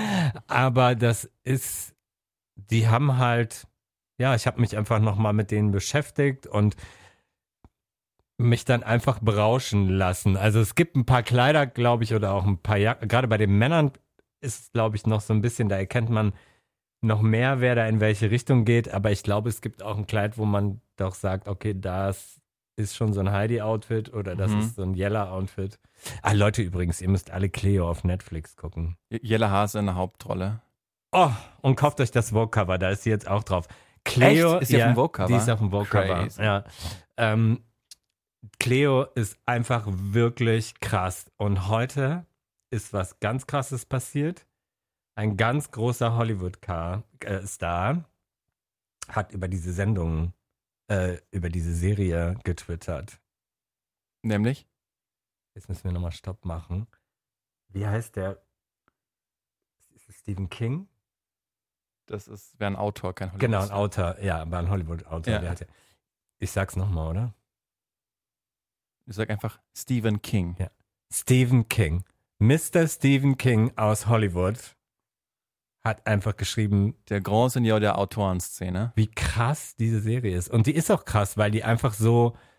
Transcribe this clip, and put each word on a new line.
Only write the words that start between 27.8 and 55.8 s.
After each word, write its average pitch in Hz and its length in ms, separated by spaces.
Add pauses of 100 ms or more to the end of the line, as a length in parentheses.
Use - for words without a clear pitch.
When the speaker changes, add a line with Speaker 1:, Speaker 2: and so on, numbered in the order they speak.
Speaker 1:
auf 85 160
Netflix 90 520
gucken. 82 420 (140)
Speaker 2:
J-, 113 120
Jella 110 280
Hase 101 280
in 104 60
der 92 100
Hauptrolle. 92 640 (500)
Speaker 1:
Oh, 175 180 (320)
und 135 140
kauft 147 260
euch 120 80
das - 220
Vogue-Cover, 104 480
da 92 100
ist 98 140
sie 110 80
jetzt 104 160
auch 101 160
drauf. 90 240 (360)
Cleo, 151 500
Speaker 2:
Echt? 175 100
Ist 123 60
sie 123 80
auf - 20
Speaker 1:
ja, 117 80
Speaker 2:
dem 120 80
Vogue-Cover? 117 320
Speaker 1:
die 120 80
ist 113 140
auf 110 100
dem 107 100
Vogue-Cover, 101 360 (180)
Speaker 2:
Crazy. 82 180
Speaker 1:
ja. 101 220 (540)
Ähm, 113 440 (1000)
Cleo 135 440 (100)
ist 113 320
einfach 120 420
wirklich 113 920
krass. 92 580
Und 98 300
heute 135 580 (460)
ist 107 220
was 92 260
ganz 113 260
Krasses 135 400
passiert. 143 640 (640)
Ein 107 240
ganz 120 320
großer 117 460
Hollywood-Car-, 92 880 (160)
äh, 98 260
Star 98 600 (1040)
hat - 240
über 92 140
diese 90 260
Sendung, 87 600 (540)
äh, 92 300 (120)
über 87 200
diese 85 260
Serie 90 680
getwittert. 82 760 (1040)
Speaker 2:
Nämlich? 110 420 (880)
Speaker 1:
Jetzt - 160
müssen 92 140